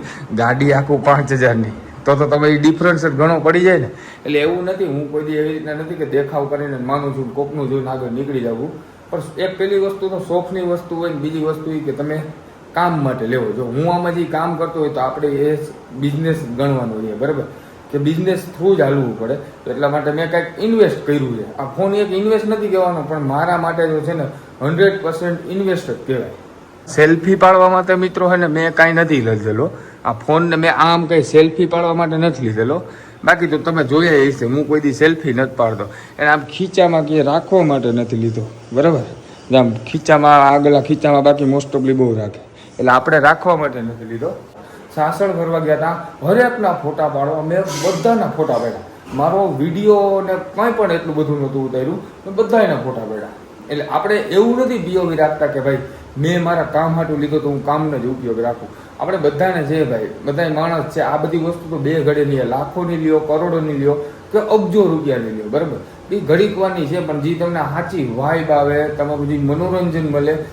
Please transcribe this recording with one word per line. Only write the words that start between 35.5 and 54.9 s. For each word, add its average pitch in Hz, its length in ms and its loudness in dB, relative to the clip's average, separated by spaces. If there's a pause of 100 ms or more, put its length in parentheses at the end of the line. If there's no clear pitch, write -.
પાડતો. 110 280 0 (340)
એને 147 120 2
આમ 151 100 4
ખીચામાં 170 640 0
કે 151 180 2
રાખવા 165 400 2
માટે 131 300 2
નથી 117 240 -2
લીધો, 113 340 -2 (220)
બરાબર? 143 280 2 (560)
આમ 117 180 4
ખીચામાં, 147 760 4
આગલા 143 320 6
ખીચામાં 147 420 2
બાકી 143 220 4
most 139 360 0
ofly 131 120 2
બહુ 127 240 2
રાખે, 104 240 -6 (380)
એટલે 127 120 2
આપણે 151 280 4
રાખવા 165 380 4
માટે 135 240 -4
નથી 113 240 -8
લીધો. 117 420 -8 (480)
સાસણ 165 380 0
ફરવા 165 260 0
ગયા 151 180 2
તા, 165 300 -2 (160)
હરેકના 220 500 2
ફોટા 151 360 -2
પાડવા, 147 340 -2
મેં 170 180 0
બધાના 180 760 0
ફોટા 151 180 0
પાડ્યા. 113 260 -4 (340)
મારો 170 440 0
વીડિયો 196 680 2
ને 185 80 0
કાંઈ 202 380 -2
પણ 208 200 0
એટલું 165 220 -2
બધું 147 260 0
નહોતું 135 300 -4
ઉતાર્યું, 131 260 -2
મેં - 380 -14
બધાયના 202 420 2
ફોટા 123 240 -6
પાડ્યા. 107 280 -8 (420)
એટલે 147 140 -4
આપણે 185 320 0
એવું 208 420 2
નથી 254 200 0
પી 180 180 -4